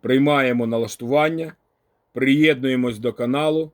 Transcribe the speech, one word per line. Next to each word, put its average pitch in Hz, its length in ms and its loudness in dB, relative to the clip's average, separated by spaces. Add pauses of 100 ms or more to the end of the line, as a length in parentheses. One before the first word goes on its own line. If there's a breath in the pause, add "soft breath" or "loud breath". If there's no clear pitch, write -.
приймаємо 131 640 2
налаштування, 143 840 -2 (600)
приєднуємось 131 840 0
до 117 140 -4
каналу 151 600 -2